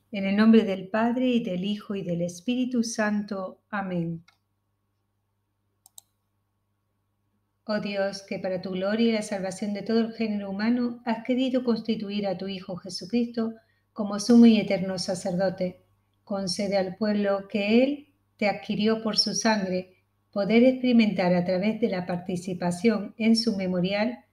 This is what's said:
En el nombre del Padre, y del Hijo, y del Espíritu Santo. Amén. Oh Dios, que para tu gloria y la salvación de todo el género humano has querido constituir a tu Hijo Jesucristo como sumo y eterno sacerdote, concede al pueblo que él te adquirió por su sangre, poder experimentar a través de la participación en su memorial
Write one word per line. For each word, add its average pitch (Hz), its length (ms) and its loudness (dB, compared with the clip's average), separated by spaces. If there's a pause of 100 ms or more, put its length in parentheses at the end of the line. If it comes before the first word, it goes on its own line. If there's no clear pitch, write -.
(120)
En 196 140 -4
el 196 100 0
nombre 220 280 8
del 190 240 -4
Padre, 240 400 0
y 240 140 2
del 180 220 -4
Hijo, 208 300 -6
y 196 80 -6
del 170 180 -4
Espíritu 247 600 -4
Santo. 208 880 -4
Amén. 175 520 -6 (3500)
Oh 208 160 -2
Dios, 202 480 -4
que 190 100 -6
para 185 220 -4
tu 185 120 -8
gloria 208 360 0
y 226 40 2
la 208 100 -2
salvación 196 500 -6
de 202 80 -6
todo 226 200 0
el 226 120 -2
género 208 380 -4
humano 240 560 -2
has 220 180 -4
querido 254 400 0
constituir 208 640 -2
a 185 100 -2
tu 190 120 -8
Hijo 185 280 -10
Jesucristo 226 760 -4 (400)
como 202 260 -6
sumo 233 240 8
y 220 160 8
eterno 190 380 -2
sacerdote, 185 840 -4 (440)
concede 196 520 -4
al 185 200 -2
pueblo 202 520 0
que 214 340 4
él 285 260 -2 (280)
te 208 100 -2
adquirió 208 560 0
por 208 140 -2
su 208 180 0
sangre, 185 640 -2 (360)
poder 202 300 4
experimentar 226 720 4
a 175 100 2
través 185 360 0
de 185 80 0
la 180 180 -4
participación 180 1120 -2
en 226 180 4
su 208 200 0
memorial 190 760 -2